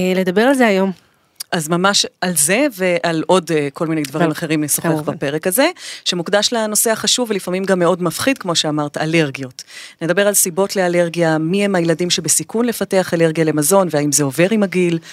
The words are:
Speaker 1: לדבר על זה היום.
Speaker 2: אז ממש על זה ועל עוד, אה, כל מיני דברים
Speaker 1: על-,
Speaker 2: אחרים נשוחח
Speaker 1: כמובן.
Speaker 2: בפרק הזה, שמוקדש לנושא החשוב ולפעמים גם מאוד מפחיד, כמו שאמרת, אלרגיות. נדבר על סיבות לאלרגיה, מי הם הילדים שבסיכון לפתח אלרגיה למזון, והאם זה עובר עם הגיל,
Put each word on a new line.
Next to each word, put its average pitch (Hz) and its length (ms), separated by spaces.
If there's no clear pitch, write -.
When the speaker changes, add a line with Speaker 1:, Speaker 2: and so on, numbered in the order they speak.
Speaker 1:
לדבר 185 260
על 269 120
זה 254 140
היום. 190 240
Speaker 2:
אז 160 160
ממש 190 360
על 180 160
זה 220 380
ועל 170 520
עוד, 175 240
אה, 147 220
כל 165 140
מיני 160 140
דברים 156 240
Speaker 1:
על-, 160 60
Speaker 2:
אחרים 151 320
נשוחח 147 260
Speaker 1:
כמובן. 156 240
Speaker 2:
בפרק 156 340
הזה, 262 220
שמוקדש 190 480
לנושא 220 380
החשוב 220 380
ולפעמים 185 340
גם 185 160
מאוד 175 240
מפחיד, 254 340
כמו 170 180
שאמרת, 151 420
אלרגיות. 139 640
נדבר 175 260
על 202 60
סיבות 190 420
לאלרגיה, 170 640
מי 180 280
הם 196 100
הילדים 170 340
שבסיכון 175 560
לפתח 196 480
אלרגיה 165 300
למזון, 156 480
והאם 147 200
זה 147 120
עובר 143 280
עם 214 120
הגיל, 175 360